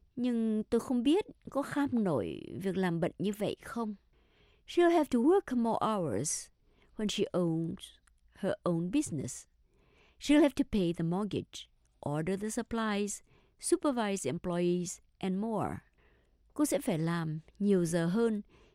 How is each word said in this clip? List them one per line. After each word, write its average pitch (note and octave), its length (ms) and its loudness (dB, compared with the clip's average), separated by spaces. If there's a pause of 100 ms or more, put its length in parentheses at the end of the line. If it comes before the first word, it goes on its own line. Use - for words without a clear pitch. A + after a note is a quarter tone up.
(160)
nhưng A3+ 480 0
tôi A#3 160 0
không A#3+ 240 -2
biết D#4+ 220 4 (240)
có C4+ 120 -2
kham C4+ 420 0
nổi G2+ 380 0 (200)
việc F#3 160 -2
làm F3 220 0
bận E3 200 0
như G3 180 0
vậy G3 260 -2
không. A3 320 -6 (720)
She'll F4 240 4
have E4 200 4
to B3 80 4
work D#4 360 4
more A3+ 260 2
hours." D#3+ 640 -2 (500)
when G#3+ 100 -2
she G3+ 240 -2
owns E3+ 440 0 (600)
her - 180 -4 (100)
own F3 280 0
business. E3 560 -4 (720)
She'll D4 220 6
have C#4+ 140 4
to C#4+ 160 2
pay F3+ 220 2
the E3+ 100 -2
mortgage, F3 640 -4 (420)
order D#3+ 320 -2
the G#3+ 80 -4
supplies, G#3+ 720 -4 (380)
supervise A#3 720 0
employees F3 680 -2 (180)
and F#3 200 -2
more. G3 400 -2 (760)
Cô D4+ 120 2
sẽ - 140 0
phải E3+ 200 -2
làm D#3+ 400 -2 (200)
nhiều G3 260 4
giờ E3 200 2
hơn G#3+ 360 0 (340)